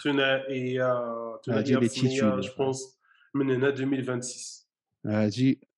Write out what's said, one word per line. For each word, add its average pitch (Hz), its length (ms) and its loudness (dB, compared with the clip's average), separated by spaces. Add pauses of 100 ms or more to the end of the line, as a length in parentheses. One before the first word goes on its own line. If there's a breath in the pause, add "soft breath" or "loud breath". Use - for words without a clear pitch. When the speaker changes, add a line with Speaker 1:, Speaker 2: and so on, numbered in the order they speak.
Speaker 1:
ثنائية، 135 880 0
Speaker 2:
هادي 117 540 -6
Speaker 1:
ثنائية 117 320 2
Speaker 2:
لي 120 80 4
Speaker 1:
رسمية، 127 240 0
Speaker 2:
تيتولير. 107 300 2
Speaker 1:
جو - 180 -8
بونس، 135 420 -4 (340 soft breath)
من 135 160 0
هنا 127 180 2
ألفين 135 320 0
وستة 123 160 -2
وستين. - 500 -10 (400)
Speaker 2:
هادي 107 720 0